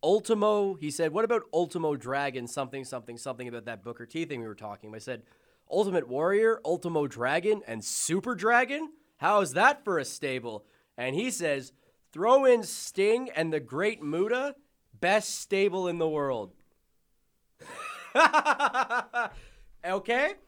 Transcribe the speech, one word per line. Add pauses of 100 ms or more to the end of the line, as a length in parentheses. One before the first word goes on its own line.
Ultimo?"
He
said,
"What
about
Ultimo
Dragon,
something,
something,
something
about
that
Booker
T
thing
we
were
talking
about."
I
said, (480)
"Ultimate
Warrior,
Ultimo
Dragon,
and
Super
Dragon? (240)
How
is
that
for
a
stable?" (300)
And
he
says, (380)
"Throw
in
Sting
and
the
Great
Muta, (380)
best
stable
in
the
world." (1600)
<laughs> (560)
Okay? (140)